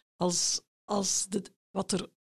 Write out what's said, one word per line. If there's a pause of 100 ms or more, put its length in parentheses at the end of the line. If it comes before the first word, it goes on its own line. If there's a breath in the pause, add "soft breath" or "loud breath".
(160 loud breath)
als, (240)
als
de, (280)
wat
er (100)